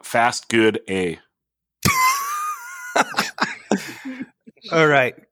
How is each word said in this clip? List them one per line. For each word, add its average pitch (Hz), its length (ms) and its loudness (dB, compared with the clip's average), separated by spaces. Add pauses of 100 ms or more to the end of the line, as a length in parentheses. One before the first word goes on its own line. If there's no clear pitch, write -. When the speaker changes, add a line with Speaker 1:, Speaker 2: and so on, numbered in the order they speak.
Speaker 1:
fast, - 460 0
good, 110 400 4
A. 92 300 -2 (1800)
Speaker 2:
<laughs> - 100 2 (1700)
All 160 160 6
right. 139 280 4 (160)